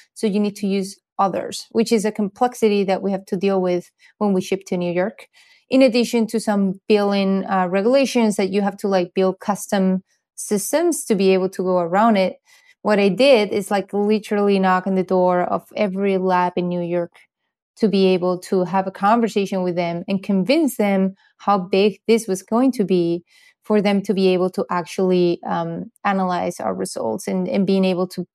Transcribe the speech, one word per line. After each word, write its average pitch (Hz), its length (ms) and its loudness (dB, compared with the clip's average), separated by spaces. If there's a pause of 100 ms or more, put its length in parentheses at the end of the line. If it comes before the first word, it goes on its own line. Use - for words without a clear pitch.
(140)
So - 140 -2
you 202 140 0
need 208 160 -4
to 208 100 -4
use 196 320 -4 (200)
others, - 520 -4
which 226 220 0
is 208 120 2
a 214 60 -2
complexity 208 720 0
that 190 180 -2
we 202 100 -2
have 196 160 -6
to 202 100 -4
deal 196 240 0
with 180 280 -2 (280)
when 208 160 0
we 185 80 0
ship 185 260 -4
to 185 100 -4
New 175 140 -4
York. 180 380 -4 (400)
In 262 120 4
addition 233 460 2
to 220 120 -4
some 196 480 0
billing, 202 580 2
uh, 190 240 0
regulations 226 680 2
that 196 140 0
you 196 120 0
have 196 160 -2
to, - 100 -4
like, 185 260 0
bill 185 200 2
custom 190 720 -2 (340)
systems 294 680 -2
to 220 100 0
be 190 180 4
able 185 160 0
to 185 140 -6
go 180 160 0
around 196 360 2
it. 190 220 -2 (460)
What 208 160 2
I 196 100 4
did 214 420 4
is, 196 180 -4
like, 196 220 -4
literally 202 680 0
knock 185 280 0
on 190 80 -2
the 185 80 0
door 180 380 2
of - 340 -4
every 196 420 -2
lab 180 380 0
in 175 140 -2
New 175 120 -4
York 175 300 -4 (640)
to 220 140 0
be 190 180 4
able 180 320 0
to 185 240 -2
have 190 240 -2
a 190 40 -10
conversation 202 720 0
with 180 140 -2
them 170 320 -4
and 196 160 -4
convince 233 540 0
them 196 380 0 (220)
how 202 200 0
big 196 500 0
this 226 200 2
was 190 140 -4
going 247 300 0
to 214 140 -2
be 175 380 0 (400)
for 214 180 0
them 202 200 0
to 196 120 -2
be 190 160 4
able 180 200 2
to - 200 -4
actually, 180 760 0
um, 170 460 -6 (140)
analyze 185 540 -2
our - 140 -4
results 190 540 -6
and, 190 220 -2
and 196 180 0
being 196 160 2
able 185 240 0
to 180 280 -8